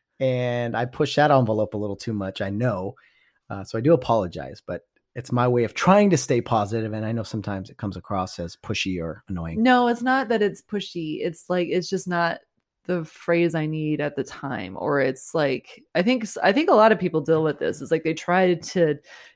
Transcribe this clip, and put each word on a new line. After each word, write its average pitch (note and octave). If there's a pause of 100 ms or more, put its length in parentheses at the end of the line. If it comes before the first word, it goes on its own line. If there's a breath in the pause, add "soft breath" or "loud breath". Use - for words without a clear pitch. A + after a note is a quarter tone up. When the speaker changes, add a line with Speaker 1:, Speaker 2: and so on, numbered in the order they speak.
(180)
Speaker 1:
and B2
I A#2+
push C3
that D3
envelope A2
a G#2+
little G2+
too A2+
much, G2
I G2
know. G2+ (540 soft breath)
Uh, G2
so -
I -
do C#3+
apologize, F2
but F2 (340)
it's B2
my B2
way A#2+
of G#2+
trying G3+
to E3+
stay B2+
positive, A2
and A2
I A2
know A2+
sometimes G2+
it -
comes G2
across F#2
as E2+
pushy F#2
or D#2+
annoying. E2+
Speaker 2:
No, B3
it's A#3
not C4
that A3+
it's G3
pushy. E3+
It's, -
like, F3+
it's F3
just F#3
not E3+ (480)
the F3
phrase E3+
I D#3
need D#3
at D3
the -
time. G#2+
Or C#3+
it's, C3
like, C#3+ (120)
I F3+
think A3+
s-, -
I A3+
think D4+
a D#4+
lot A3
of G3+
people E3
deal D#3
with D3+
this. -
It's, -
like, D#3+
they D#3+
try F3+
to E3 (380 loud breath)